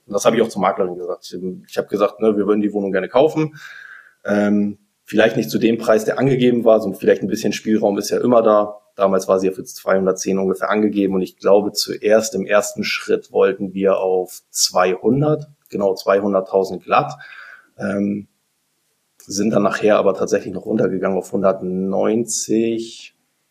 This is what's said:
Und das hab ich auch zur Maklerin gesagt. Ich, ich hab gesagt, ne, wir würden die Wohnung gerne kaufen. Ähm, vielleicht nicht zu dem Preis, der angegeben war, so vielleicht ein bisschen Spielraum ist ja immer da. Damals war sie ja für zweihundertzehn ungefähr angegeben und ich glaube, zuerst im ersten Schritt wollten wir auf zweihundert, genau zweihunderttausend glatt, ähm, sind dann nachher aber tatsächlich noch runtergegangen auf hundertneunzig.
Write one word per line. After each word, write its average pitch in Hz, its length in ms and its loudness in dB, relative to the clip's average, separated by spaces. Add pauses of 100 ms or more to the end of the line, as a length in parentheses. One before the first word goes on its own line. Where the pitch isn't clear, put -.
Und 110 80 -14
das 101 120 -2
hab 113 100 4
ich 120 60 2
auch 113 80 2
zur 104 120 -6
Maklerin 92 360 -2
gesagt. 87 260 -10
Ich, - 160 -14 (300)
ich - 80 -6
hab 117 100 -4
gesagt, 101 320 0
ne, 110 160 2
wir 101 100 0
würden 107 160 2
die 101 120 -2
Wohnung 101 180 -2
gerne 92 160 -2
kaufen. 156 480 0 (680)
Ähm, 104 540 0 (260)
vielleicht 107 320 2
nicht 110 120 -2
zu 113 100 -2
dem 110 180 2
Preis, 110 260 2
der - 160 -4
angegeben 123 460 2
war, 110 160 6
so 101 100 -6
vielleicht 98 300 0
ein 101 80 -6
bisschen 107 240 -2
Spielraum 107 440 0
ist 104 120 -6
ja - 100 0
immer 120 220 4
da. 107 400 2 (160)
Damals 98 320 0
war 95 100 4
sie 92 80 0
ja 90 60 0
für - 100 -12
zweihundertzehn 95 720 -2
ungefähr 95 320 -2
angegeben 101 460 0
und 92 60 0
ich - 160 -8
glaube, 101 340 4
zuerst - 640 0
im 95 100 -4
ersten 101 380 0
Schritt - 480 -4
wollten 98 420 0
wir 95 260 2
auf 92 500 -2
zweihundert, 143 960 0 (220)
genau 101 240 0
zweihunderttausend 95 880 0
glatt, 127 300 0 (640)
ähm, 101 500 -4 (920)
sind 101 320 -2
dann 104 120 2
nachher 104 320 2
aber 98 200 2
tatsächlich 104 380 -2
noch 92 120 -10
runtergegangen 95 520 -2
auf - 140 -8
hundertneunzig. 104 1800 -2 (360)